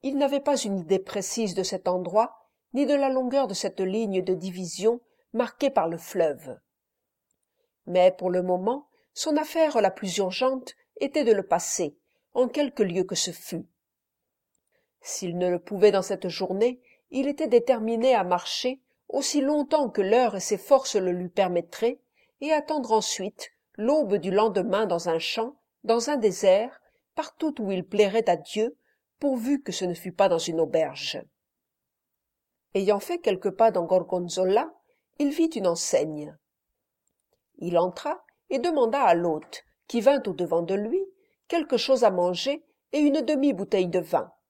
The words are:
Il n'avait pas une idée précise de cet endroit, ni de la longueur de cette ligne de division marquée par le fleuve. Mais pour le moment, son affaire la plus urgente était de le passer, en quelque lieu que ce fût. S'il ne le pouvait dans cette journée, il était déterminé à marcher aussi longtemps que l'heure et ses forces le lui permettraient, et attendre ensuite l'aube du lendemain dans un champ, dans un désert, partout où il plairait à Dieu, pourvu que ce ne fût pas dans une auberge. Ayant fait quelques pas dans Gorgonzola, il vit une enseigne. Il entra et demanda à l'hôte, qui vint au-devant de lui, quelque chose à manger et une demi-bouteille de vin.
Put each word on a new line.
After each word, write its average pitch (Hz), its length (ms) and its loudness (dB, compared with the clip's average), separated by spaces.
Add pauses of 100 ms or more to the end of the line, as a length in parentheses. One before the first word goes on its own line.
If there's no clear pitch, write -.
Il 269 160 -4
n'avait 277 220 0
pas 285 160 0
une 202 240 -2
idée 180 180 0
précise 196 560 -4
de 190 80 -2
cet 185 240 -4
endroit, 180 640 -2 (240)
ni 269 140 2
de 285 80 2
la 277 140 2
longueur 262 380 0
de 190 80 -6
cette - 240 -6
ligne 190 420 0
de 185 140 0
division 185 640 -2 (320)
marquée 240 380 -2
par 185 160 2
le 165 100 -4
fleuve. 151 640 -4 (1300)
Mais 180 240 6
pour 185 200 -4
le 180 120 0
moment, 190 460 -2 (240)
son 311 240 -2
affaire 302 440 2
la 190 120 4
plus 185 260 -6
urgente 254 560 -2 (260)
était 285 240 0
de 226 80 6
le 196 140 2
passer, 170 500 -2 (360)
en 254 160 2
quelque 277 340 -2
lieu 185 220 0
que 185 100 -8
ce - 160 -4
fût. - 380 -10 (1300)
S'il 175 360 -8
ne 180 100 0
le 180 120 0
pouvait 202 320 4
dans 190 100 2
cette 185 240 -6
journée, 202 540 -2 (300)
il 269 180 -2
était 294 180 -4
déterminé 233 720 4
à 196 80 2
marcher 180 560 -4 (280)
aussi 285 320 -2
longtemps 294 500 0
que - 100 -4
l'heure 214 340 4
et 190 60 -6
ses 202 160 -2
forces - 400 2
le 185 160 0
lui 180 160 -4
permettraient, 185 720 -2 (400)
et 302 120 -2
attendre 302 400 -2
ensuite - 580 -2 (260)
l'aube 226 400 2
du 185 140 -2
lendemain 202 560 2
dans 175 220 -2
un 165 100 0
champ, 233 380 -6 (280)
dans 226 260 0
un 294 60 0
désert, 208 640 2 (340)
partout - 460 -6
où 202 100 -4
il 185 160 -4
plairait 208 420 2
à 175 80 2
Dieu, 220 400 -4 (440)
pourvu 269 420 0
que 185 100 -8
ce 185 120 -6
ne 180 100 -2
fût 180 160 -12
pas 196 180 2
dans 170 100 2
une 165 200 -4
auberge. 156 640 -2 (1500)
Ayant 196 240 2
fait 349 200 -6
quelques 196 320 -2
pas 226 200 4
dans 180 140 -2
Gorgonzola, 185 880 0 (440)
il 285 120 0
vit 320 140 0
une 226 240 -2
enseigne. 151 680 -4 (1200)
Il 170 200 -2
entra 180 460 -4 (260)
et 262 80 -2
demanda 277 440 0
à 185 120 6
l'hôte, 170 500 -4 (220)
qui 233 140 -2
vint 269 260 4
au-devant 170 360 -2
de 170 120 -2
lui, 226 260 -2 (460)
quelque 330 300 -2
chose 247 280 2
à 208 60 8
manger 180 540 0 (280)
et 285 60 0
une 294 220 4
demi-bouteille 220 640 2
de 175 140 0
vin. 160 320 -2 (180)